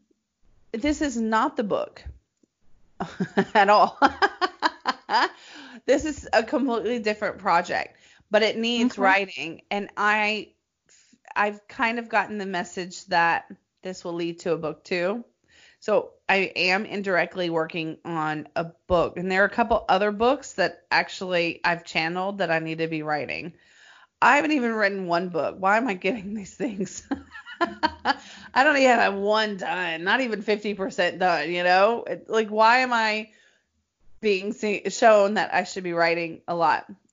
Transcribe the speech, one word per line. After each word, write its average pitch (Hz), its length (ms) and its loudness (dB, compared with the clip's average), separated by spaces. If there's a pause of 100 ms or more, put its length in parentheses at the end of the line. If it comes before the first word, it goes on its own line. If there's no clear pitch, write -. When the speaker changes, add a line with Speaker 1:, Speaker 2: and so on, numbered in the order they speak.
(720)
Speaker 1:
this 294 300 -2
is 269 160 -2
not 226 400 0
the 247 60 0
book - 400 -4 (960)
<laughs> - 560 -2
at 202 140 6
all. - 340 6
<laughs> 269 60 8 (1800)
This 277 200 2
is - 260 -8
a 233 120 4
completely 233 560 -2
different 208 400 -4
project, 175 580 0 (340)
but 208 100 6
it 214 160 0
needs 233 360 0
Speaker 2:
Okay. 202 80 -6
Speaker 1:
writing, 190 680 0
and 202 280 -6
I, 208 560 0 (840)
I've 208 320 -2
kind 233 320 -4
of 226 80 -10
gotten 214 300 -2
the 196 80 -6
message 180 640 -8
that 170 440 2 (300)
this 185 240 -12
will 175 80 -6
lead 170 280 -6
to 175 120 0
a 156 40 -2
book 156 280 -8
too. 190 400 -2 (560)
So 208 300 0 (180)
I 190 260 2
am 185 300 0
indirectly 180 640 -2
working 160 560 -4
on 156 500 -4
a 170 100 -4 (220)
book, 165 300 2
and 180 120 -4
there 190 120 2
are 202 60 6
a - 20 2
couple 226 400 0
other 202 220 4
books 247 420 0
that - 360 -4
actually 175 760 -2
I've 170 180 0
channeled 180 540 -4
that 180 120 -2
I 165 100 2
need 160 180 -8
to 160 100 -2
be 156 160 -6
writing. 147 500 -6 (680)
I 247 160 6
haven't 302 160 0
even 240 200 0
written 202 340 -2
one 170 220 0
book. 139 300 -4
Why 190 180 2
am 254 120 0
I 196 60 -2
getting 196 380 -4
these 202 220 -10
things? 196 500 -8 (280)
<laughs> - 260 -14
I - 1040 -2
don't 294 140 4
even 254 200 6
have 196 180 2
one 208 420 0
done, 170 480 -4
not 226 160 2
even 214 220 -4
fifty 208 320 -2
percent 180 440 -2
done, 170 320 0
you 175 120 -2
know? 190 440 4
It, 175 220 -8
like, 220 180 0
why 220 320 4
am 254 140 0
I 220 380 -2 (880)
being 202 320 0
se-, 208 360 -4
shown 208 440 6
that 185 200 -2
I 185 120 0
should - 180 -10
be 175 80 -4
writing 170 560 0
a 175 80 -4
lot, 160 340 2 (240)